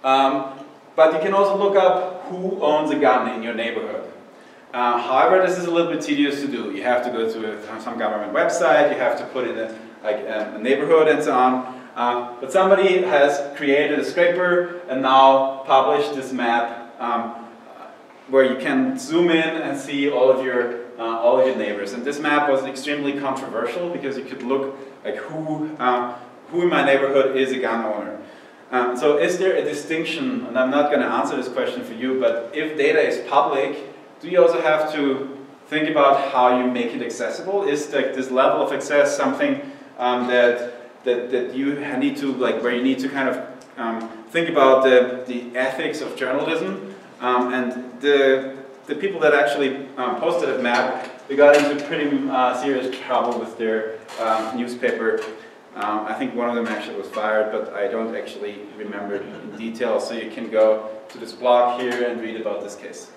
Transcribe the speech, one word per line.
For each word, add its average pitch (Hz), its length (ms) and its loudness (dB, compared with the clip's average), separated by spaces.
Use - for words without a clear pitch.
Um, 135 540 2
but 160 200 6
you 160 60 0
can 196 120 0
also 196 240 4
look 196 200 2
up 185 480 2
who 180 360 -6
owns 151 300 2
a 139 60 0
gun 123 380 2
in 113 80 -8
your 117 120 -6
neighborhood. - 560 -6
Uh, 123 240 0
however, 180 480 4
this 175 100 0
is 175 100 -4
a 170 40 -2
little 170 220 2
bit 151 100 -4
tedious 143 380 0
to 139 80 -4
do. 110 240 -6
You 98 100 -8
have 123 220 2
to 123 60 -4
go 113 200 -2
to 107 240 -6
a, 113 260 -12
some 117 180 -8
government 107 360 -4
website, 156 560 4
you 127 80 -2
have - 200 0
to - 80 -8
put 123 200 -4
in 110 120 -4
a, 113 200 -8
like, 107 140 -2
a, 107 400 -6
a - 20 -10
neighborhood 147 500 4
and 139 140 2
so 147 100 0
on. 127 480 0
Uh, 123 460 -2
but 135 100 -8
somebody 190 520 4
has - 540 2
created 143 420 2
a 127 60 -2
scraper 175 840 2
and 131 140 -2
now 135 640 6
published 147 480 2
this 127 180 -6
map, 120 680 -2
um, 117 500 -6
where 131 160 6
you 120 120 0
can 131 420 0
zoom 170 320 2
in 165 80 4
and 156 400 -2
see 143 320 -2
all 131 200 4
of 127 140 4
your, 120 420 -2
uh, 117 220 -4
all 123 180 4
of 131 80 6
your 127 100 0
neighbors. 101 360 -4
And 120 120 -8
this 147 140 -4
map 147 320 2
was 135 140 2
extremely 143 560 -4
controversial 127 680 -4
because 135 280 -6
you - 60 -10
could - 180 -12
look, 135 340 -2
like, - 120 -6
who, 156 640 -6
uh, 123 380 0
who 175 140 -2
in 175 80 4
my 143 140 2
neighborhood 135 520 4
is 127 160 2
a 120 80 -4
gun 113 240 -2
owner. 104 340 -6
Um, 123 260 0
so 147 220 4
is 170 180 0
there 185 200 2
a 143 60 0
distinction, 139 840 -4
and 131 120 -4
I'm 131 120 2
not 143 200 2
gonna 131 140 2
answer 120 320 -2
this 127 120 -4
question 123 360 -4
for 117 80 -12
you, 131 260 -2
but 117 360 0
if 151 240 -4
data 147 280 4
is - 220 -4
public, 135 480 0
do 165 80 -10
you 180 100 4
also 165 220 6
have 156 320 2
to 135 420 -2
think 156 240 -2
about 139 420 4
how 123 260 4
you 127 120 0
make 120 240 -2
it 120 80 -4
accessible? 190 600 -4
Is, 147 280 -2
like, 131 220 0
this 131 160 -4
level 131 320 2
of 135 100 -2
access 143 420 2
something, 139 460 0
um, 123 300 0
that, - 760 2
that, 120 280 0
that 123 220 -2
you 139 300 -2
ha-, 123 140 -4
need 135 180 0
to, 135 160 -4
like, 120 300 -2
where 120 120 0
you 123 80 0
need 131 180 2
to 135 100 -4
kind 131 180 -2
of, - 180 -4
um, 113 320 -6
think 170 180 0
about 131 360 6
the, 127 420 6
the 120 280 -8
ethics 135 460 -4
of 131 160 -8
journalism? 160 800 -4
Um, 123 320 0
and 120 480 -6
the, 135 560 4
the 147 80 -4
people 175 260 -4
that 156 140 6
actually, 143 520 0
um, 123 200 -4
posted 165 300 0
a 131 140 -2
map, - 680 -2
they 139 80 -4
got 143 200 10
into 143 280 2
pretty, 147 240 -2
uh, 127 280 0
serious 131 420 -2
trouble 120 380 -2
with 110 200 -10
their, 110 400 -2
um, 113 380 -2
newspaper. 117 640 -2
Um, 107 320 -4
I 110 60 -6
think 117 220 -6
one 120 160 -2
of 117 40 -4
them 113 120 -2
actually 110 300 -8
was 98 120 -10
fired, 110 420 0
but 110 220 -6
I 101 160 -4
don't 113 260 -4
actually 101 440 -10
remember 101 400 -8
in 104 400 -12
detail, 113 440 -4
so - 120 -8
you 110 180 -8
can 113 200 -10
go 107 400 4
to 123 100 -18
this 113 140 -12
blog 120 480 2
here 120 240 -2
and 120 160 -4
read 110 180 -8
about 104 240 -4
this 101 140 -12
case. - 400 -16